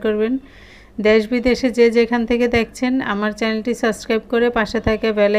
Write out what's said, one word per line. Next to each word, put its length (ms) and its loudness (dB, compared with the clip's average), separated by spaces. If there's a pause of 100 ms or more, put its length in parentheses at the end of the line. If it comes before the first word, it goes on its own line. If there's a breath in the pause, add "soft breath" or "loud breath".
করবেন। 300 0 (760 loud breath)
দেশ 140 6 (100)
বিদেশে 360 0 (100)
যে 80 6 (120)
যেখান 320 2
থেকে 160 2 (120)
দেখছেন 360 -2 (200)
আমার 260 -2
চ্যানেলটি 340 -2 (100)
subscribe 400 -2 (100)
করে 140 2 (100)
পাশে 300 -2
থাকা 300 0
bell 220 4